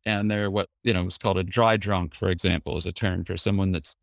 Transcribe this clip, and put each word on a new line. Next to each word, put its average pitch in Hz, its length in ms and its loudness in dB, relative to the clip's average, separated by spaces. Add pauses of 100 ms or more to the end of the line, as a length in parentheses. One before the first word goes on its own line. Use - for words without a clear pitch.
and 104 240 0
they're 104 200 0
what, 98 200 -2 (120)
you 117 120 2
know, 90 120 0
is 87 120 -6
called 98 180 2
a 95 80 0
dry 113 320 4
drunk, 95 380 -2
for 95 160 -2
example, 85 480 0
is 85 80 -4
a 87 60 -6
term 90 300 -2
for 95 140 -8
someone 98 340 2
that's, 85 320 -4